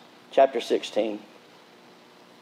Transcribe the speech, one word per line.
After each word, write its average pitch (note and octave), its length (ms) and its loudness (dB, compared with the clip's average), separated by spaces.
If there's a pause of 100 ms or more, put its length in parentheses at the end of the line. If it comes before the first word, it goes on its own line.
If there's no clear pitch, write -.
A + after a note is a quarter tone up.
(300)
chapter C3+ 300 4
sixteen, G#2+ 600 -4 (1200)